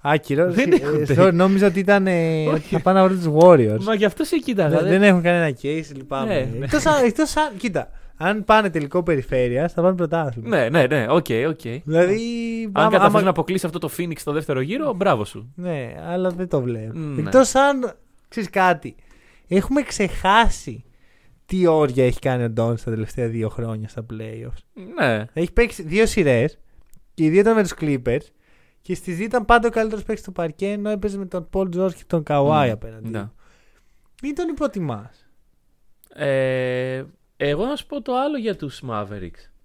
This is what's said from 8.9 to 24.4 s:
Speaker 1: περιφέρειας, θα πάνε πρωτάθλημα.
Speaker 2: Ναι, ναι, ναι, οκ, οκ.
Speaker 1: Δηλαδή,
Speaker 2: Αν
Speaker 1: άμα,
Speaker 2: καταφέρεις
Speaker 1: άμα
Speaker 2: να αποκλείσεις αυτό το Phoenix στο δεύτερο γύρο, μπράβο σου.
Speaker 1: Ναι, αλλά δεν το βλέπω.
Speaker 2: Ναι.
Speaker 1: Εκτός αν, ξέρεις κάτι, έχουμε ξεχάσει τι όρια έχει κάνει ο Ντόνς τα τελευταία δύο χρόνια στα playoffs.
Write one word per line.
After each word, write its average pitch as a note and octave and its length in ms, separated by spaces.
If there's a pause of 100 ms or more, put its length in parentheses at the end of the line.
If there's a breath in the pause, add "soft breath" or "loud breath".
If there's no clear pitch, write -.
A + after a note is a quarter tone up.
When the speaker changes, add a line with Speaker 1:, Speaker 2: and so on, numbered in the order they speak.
Speaker 1:
περιφέρειας, C3+ 720
θα E3+ 80
πάνε F#3 140
πρωτάθλημα. D#3 540
Speaker 2:
Ναι, C3+ 200
ναι, D3 180
ναι, C3 220
οκ, E3 160 (220)
οκ. D#3+ 140 (220)
Speaker 1:
Δηλαδή, F3 320 (480)
Speaker 2:
Αν G#3+ 80
Speaker 1:
άμα, G#3 180
Speaker 2:
καταφέρεις G3+ 260
Speaker 1:
άμα G#3 60
Speaker 2:
να F#3+ 80
αποκλείσεις E3+ 360
αυτό E3 140
το D#3 180
Phoenix E3+ 200
στο - 140
δεύτερο D3 300
γύρο, A#3+ 320
μπράβο E3+ 320
σου. A#2+ 300
Speaker 1:
Ναι, D#3+ 400 (120)
αλλά F3+ 220
δεν F3 180
το D#3 140
βλέπω. A2+ 360
Speaker 2:
Ναι. D3 240
Speaker 1:
Εκτός - 340
αν, C4+ 380 (340)
ξέρεις G#3 220
κάτι, F3+ 460 (520 soft breath)
έχουμε C4 340
ξεχάσει F#3+ 1000 (640)
τι F#3 220
όρια C#3 380
έχει B2 140
κάνει B2+ 240
ο A#2 60
Ντόνς A2+ 340
τα A#2+ 80
τελευταία A2 360
δύο A2+ 220
χρόνια A2 380
στα A2+ 260
playoffs. A2+ 500 (360)